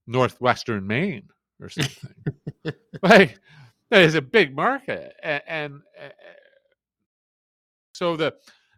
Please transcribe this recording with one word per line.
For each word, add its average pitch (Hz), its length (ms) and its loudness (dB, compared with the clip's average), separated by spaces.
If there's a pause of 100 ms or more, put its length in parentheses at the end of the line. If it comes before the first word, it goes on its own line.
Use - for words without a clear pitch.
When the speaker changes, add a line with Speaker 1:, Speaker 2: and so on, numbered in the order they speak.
Speaker 1:
Northwestern 120 800 -2
Maine 127 420 -6 (320)
or - 100 -18
something." - 440 -8 (500)
Speaker 2:
<laughs> 156 80 -8 (300)
Speaker 1:
Like, 190 360 6 (520)
that 196 120 6
is 156 120 4
a 151 80 0
big 139 320 0
market. 151 680 -6
A-, 151 280 -8
and, 147 300 -10 (200)
uh, 143 60 -18
uh, 139 40 -20 (1800)
so 170 220 -4
the, 151 180 -4 (440)